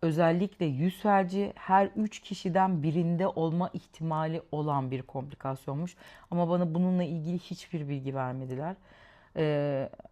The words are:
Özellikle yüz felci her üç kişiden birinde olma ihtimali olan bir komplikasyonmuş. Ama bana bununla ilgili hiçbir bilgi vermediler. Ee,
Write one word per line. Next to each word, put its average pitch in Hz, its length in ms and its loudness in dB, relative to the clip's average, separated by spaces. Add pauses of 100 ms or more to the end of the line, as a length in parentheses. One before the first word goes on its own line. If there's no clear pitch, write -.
Özellikle 170 640 2
yüz 151 340 0
felci 196 560 2
her 196 300 4
üç 214 340 -4
kişiden 185 640 0
birinde 170 440 2
olma 165 460 0
ihtimali 160 680 -4 (100)
olan 147 380 0
bir 131 120 -4
komplikasyonmuş. 139 920 -8 (340)
Ama 175 180 2
bana 175 260 2
bununla 180 280 2
ilgili 170 360 -4
hiçbir 160 500 -8
bilgi 135 260 -4
vermediler. 131 600 -4 (600)
Ee, 143 520 0 (240)